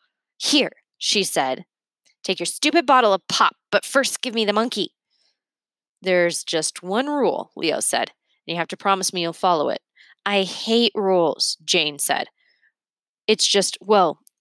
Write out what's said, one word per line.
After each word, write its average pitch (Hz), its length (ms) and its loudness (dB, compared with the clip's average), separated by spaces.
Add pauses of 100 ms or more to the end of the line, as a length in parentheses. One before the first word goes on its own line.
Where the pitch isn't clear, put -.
(400)
"Here," 277 340 0 (240)
she - 260 -2
said. 139 420 -2 (580)
"Take 185 160 -4
your 175 80 -6
stupid 302 380 0
bottle 247 280 6
of 190 160 -2
pop, - 260 2 (160)
but 196 140 0
first - 360 -2
give 247 120 -8
me 220 120 0
the 202 60 2
monkey." 214 440 -2 (1040)
"There's 175 420 0
just - 400 -4
one 208 240 -2
rule," 285 480 -2
Leo - 240 -2
said, - 320 -2 (340)
"and - 80 -8
you - 20 -6
have 170 140 -4
to 185 80 -8
promise 190 360 -2
me 180 80 -4
you'll 170 120 -4
follow 170 360 0
it." - 120 -6 (440)
"I 202 180 2
hate 226 500 0
rules," 185 680 0
Jane 151 340 -2
said. - 320 -4 (960)
"It's 220 220 2
just, - 340 0
well, 190 380 2 (220)